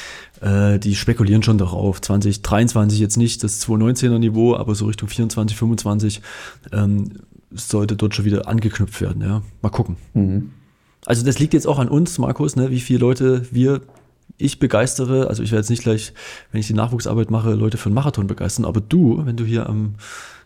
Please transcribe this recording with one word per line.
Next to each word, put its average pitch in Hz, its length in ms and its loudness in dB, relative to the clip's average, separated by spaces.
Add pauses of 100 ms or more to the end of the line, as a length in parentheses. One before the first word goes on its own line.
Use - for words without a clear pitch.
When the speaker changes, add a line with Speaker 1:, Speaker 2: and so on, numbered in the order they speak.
(400)
Speaker 1:
äh, 101 380 4
die 101 160 0
spekulieren 107 480 2
schon 107 160 4
darauf. 92 420 -2
Zwanzig 101 420 0
dreiundzwanzig 107 580 2
jetzt 104 160 0
nicht 117 260 0
das 107 160 -4
zwei 113 180 -2
neunzehner 117 440 2
Niveau, 113 340 4
aber 107 220 -2
so 104 100 -2
Richtung 104 220 -4
vierundzwanzig, 110 480 -2
fünfundzwanzig, 107 680 0 (500)
ähm, 101 420 0 (360)
sollte 104 460 -2
dort 104 180 0
schon 101 100 0
wieder 101 220 0
angeknüpft 107 540 -2
werden, 98 200 -2
ja. 101 220 -2 (180)
Mal 104 100 -2
gucken. 90 260 -2 (180)
Speaker 2:
Mhm. 98 380 0 (520)
Speaker 1:
Also 120 220 0
das 135 140 2
liegt 151 120 0
jetzt 151 140 4
auch 139 140 0
an 123 80 0
uns, 160 300 0
Markus, 139 360 -2
ne, 131 160 0
wie 127 80 0
viele 123 220 0
Leute 127 500 2
wir, 127 300 2 (580)
ich - 200 -2
begeistere. 127 680 2
Also 113 160 -4
ich 107 80 -2
werde 110 100 2
jetzt 107 80 -2
nicht 117 140 0
gleich, 110 320 -2 (360)
wenn 110 100 -4
ich 104 80 -4
die 110 60 -2
Nachwuchsarbeit 113 560 0
mache, 110 240 0
Leute 110 220 0
für - 100 -4
einen 104 100 0
Marathon 131 300 0
begeistern, 98 380 -4
aber 110 160 -2
du, 156 460 2
wenn 117 100 -2
du 117 80 -2
hier 113 240 -2
am, 107 280 -4 (500)